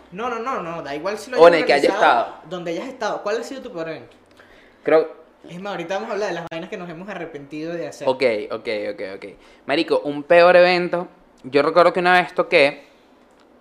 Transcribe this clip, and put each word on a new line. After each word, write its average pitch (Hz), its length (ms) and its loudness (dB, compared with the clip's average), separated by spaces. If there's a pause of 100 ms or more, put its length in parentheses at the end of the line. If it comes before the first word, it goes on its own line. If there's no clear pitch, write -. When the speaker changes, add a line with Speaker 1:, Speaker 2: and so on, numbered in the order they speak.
(120)
Speaker 1:
No, 214 160 -8
no, 226 120 -8
no, 233 220 -6
no, 165 200 -10
da 139 120 -10
igual 180 220 -6
si 254 140 -16
lo 254 100 0
Speaker 2:
O 165 60 12
Speaker 1:
hayas 175 100 8
Speaker 2:
en 156 60 2
el 151 40 -4
que 156 60 4
haya 143 160 4
Speaker 1:
organizado, 165 380 4
Speaker 2:
estado. - 240 -16
Speaker 1:
donde 170 220 -8
hayas 190 160 -8
estado. 208 340 -8
¿Cuál 214 180 -4
ha - 40 -8
sido 269 180 -14
tu 247 100 -16
peor 160 160 -10
evento? 139 280 -16 (680)
Speaker 2:
Creo 156 320 2 (320)
Speaker 1:
Es 170 120 -16
más, 202 120 -10
ahorita 170 220 -8
vamos 220 160 -6
a - 20 -8
hablar 202 160 -4
de 175 60 -6
las 165 160 -8
vainas 165 200 -12
que 214 60 -12
nos 175 140 -14
hemos 170 180 -16
arrepentido 156 640 -12
de 165 160 -8
hacer. - 200 -12
Speaker 2:
Ok, 131 140 0 (300)
ok, 113 160 -8 (240)
ok, 101 100 -12 (140)
ok. - 80 -18 (420)
Marico, 147 380 0
un 147 180 -6
peor 175 320 6
evento. 175 540 2 (360)
Yo 139 180 2
recuerdo 165 320 4
que 185 60 -2
una 180 200 4
vez - 140 -4
toqué 147 500 2 (760)